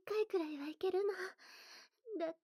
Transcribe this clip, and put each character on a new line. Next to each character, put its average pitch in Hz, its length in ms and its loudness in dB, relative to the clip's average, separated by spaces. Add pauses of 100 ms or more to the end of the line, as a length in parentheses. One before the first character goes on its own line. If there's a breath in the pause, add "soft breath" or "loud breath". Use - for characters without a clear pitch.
回 427 220 2
く 381 120 2
ら 330 60 2
い 302 140 -4
は 285 100 -4
い 311 80 -6
け 381 140 0
る 359 100 4
の。 403 80 4 (1120 loud breath)
だ 330 120 0
っ - 120 -8